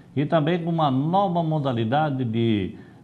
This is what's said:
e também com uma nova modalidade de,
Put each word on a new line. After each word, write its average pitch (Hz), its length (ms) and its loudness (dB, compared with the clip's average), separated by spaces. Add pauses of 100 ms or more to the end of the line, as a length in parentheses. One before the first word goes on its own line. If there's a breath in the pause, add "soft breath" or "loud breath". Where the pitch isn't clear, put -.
(140 loud breath)
e 135 120 0
também 165 360 0
com 165 60 -4
uma 160 220 0
nova 170 520 0
modalidade 135 800 0
de, 113 540 0 (280 loud breath)